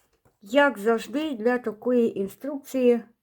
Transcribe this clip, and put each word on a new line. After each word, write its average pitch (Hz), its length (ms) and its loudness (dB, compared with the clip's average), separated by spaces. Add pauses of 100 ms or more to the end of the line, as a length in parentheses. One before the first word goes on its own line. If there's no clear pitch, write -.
(420)
як 269 360 2
завжди, 226 540 -2
для 240 260 -2
такої 240 600 0
інструкції. 247 840 0 (200)